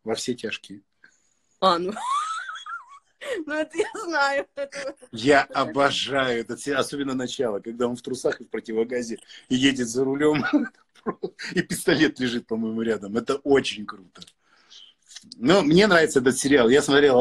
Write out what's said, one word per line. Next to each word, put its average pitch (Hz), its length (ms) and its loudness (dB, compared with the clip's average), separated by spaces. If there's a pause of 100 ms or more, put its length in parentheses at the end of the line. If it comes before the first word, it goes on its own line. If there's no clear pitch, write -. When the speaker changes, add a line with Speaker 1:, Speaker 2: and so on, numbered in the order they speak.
Speaker 1:
"Во 110 120 -4
все - 200 -6
тяжкие". - 460 -12 (760)
Speaker 2:
А, 180 200 2
ну. 180 180 -4
<laughs> - 40 -10 (1400)
Ну, 294 80 -8
это 311 240 -6
я 427 120 -2 (140)
знаю. 277 520 -2
Это 277 400 -10 (160)
Speaker 1:
Я 135 320 4
Speaker 2:
это 139 180 -4
Speaker 1:
обожаю 131 800 0
этот 117 180 -10
сериал, 139 220 -2
особенно 139 320 -6
начало, 123 460 -4
когда 117 280 -4
он 120 80 -6
в 120 60 -12
трусах 131 400 -6
и 117 40 -20
в - 40 -20
противогазе 113 680 -6 (300)
и 131 60 0
едет 131 320 0
за 120 160 -2
рулем, 143 400 0
<laughs> - 1120 -6
и 180 80 0
пистолет 156 580 0
лежит, 120 280 -4
по-моему, 113 340 -4
рядом. 104 360 -4
Это 117 180 -2
очень 131 500 0
круто. - 360 -20 (1160)
Ну, 165 240 6
мне 170 260 6
нравится 160 320 4
этот 127 180 4
сериал. 131 320 4
Я 139 120 6
смотрел 143 400 6